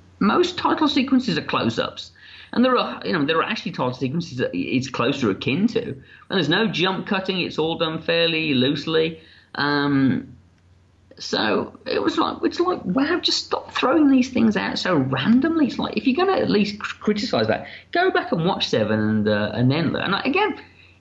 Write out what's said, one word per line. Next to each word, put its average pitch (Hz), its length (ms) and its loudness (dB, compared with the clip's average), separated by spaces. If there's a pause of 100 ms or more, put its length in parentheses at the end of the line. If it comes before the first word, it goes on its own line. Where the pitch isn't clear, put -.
(200)
most 247 380 2
title 320 300 0
sequences 247 500 2
are 139 60 -2
close-ups. - 680 -4 (400)
And 240 120 2
there 254 140 4
are, - 280 -4
you 196 80 -2
know, 151 120 0
there 160 120 2
are 160 60 2
actually - 280 -4
title 127 220 -2
sequences 139 440 -4
that - 160 -2
it's 90 360 -2
closer 127 420 0
akin 147 360 0
to. - 140 0
And - 220 -10 (260)
there's 170 200 0
no 202 180 2
jump 175 400 -2
cutting. 190 340 -2
It's - 160 -4
all 160 200 0
done 160 240 -2
fairly 165 520 0
loosely. 156 640 0 (360)
Um, 143 800 0 (840)
so - 640 -2
it - 160 -2
was 302 160 -2
like, - 260 -2
it's - 160 -2
like, 359 260 -2
wow, 285 340 0
just - 260 -2
stop - 260 -6
throwing 311 380 4
these 262 200 4
things 226 260 2
out - 240 -2
so 180 160 0
randomly. 226 720 4
It's - 120 -4
like, - 180 -4
if 208 100 0
you're 254 80 2
gonna 381 240 2
at - 100 0
least 202 300 0
cr-, - 200 -8
criticize 202 480 0
that, - 200 -2 (240)
go 359 200 2
back 359 200 -2
and 160 140 0
watch - 220 0
Seven 107 320 2
and, 107 280 2
uh, 104 260 0
and 123 160 4
then, 143 260 0
and - 200 -2
I, - 60 -4
again, 381 380 -2 (420)